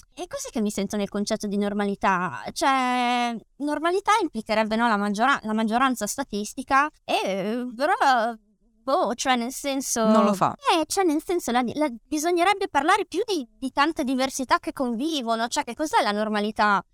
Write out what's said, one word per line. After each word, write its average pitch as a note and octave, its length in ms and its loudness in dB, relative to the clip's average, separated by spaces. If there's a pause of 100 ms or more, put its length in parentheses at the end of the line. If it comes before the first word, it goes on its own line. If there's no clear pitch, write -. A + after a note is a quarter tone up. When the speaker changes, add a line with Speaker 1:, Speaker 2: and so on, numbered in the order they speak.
(140)
Speaker 1:
e E4+ 120 -10
cos'è C#5 240 -10
che A#3+ 100 -4
mi G#3 100 0
sento G3 260 -4
nel G3+ 120 -2
concetto G#3 380 -4
di G3+ 100 -4
normalità? G3+ 880 -2 (100)
Cioè, B3 840 0 (200)
normalità D#4+ 560 0 (100)
implicherebbe, A3 540 0
no, A#3+ 120 2
la G#3+ 80 2
maggiora-, G#3 460 2
la A3 100 -4
maggioranza A3+ 540 0
statistica, C4+ 800 -2 (160)
e, D#4+ 200 -2
eh, G#3+ 420 -4 (100)
però, D4+ 180 2 (880)
boh, C4+ 320 0
cioè B3+ 220 0
nel A#3 160 -4
senso C4+ 540 -2
Speaker 2:
Non A3 180 6
lo G#3 100 4
fa. F#3 200 2
Speaker 1:
Eh, G4 320 2
cioè F#4+ 180 0
nel D#4+ 200 2
senso, F4 260 -2
la, A#3+ 120 2 (120)
la, D4+ 140 0 (180)
bisognerebbe F4+ 600 0
parlare F4 380 2
più F4+ 200 -4
di, D#4+ 200 -2 (120)
di C4 140 -6
tante D4+ 320 0
diversità C4 540 0
che - 140 -8
convivono, A#3+ 760 -2
cioè C#4+ 160 -4
che A#3 100 -10
cos'è D#4 280 0
la G#3+ 100 0
normalità? G#3 680 2 (120)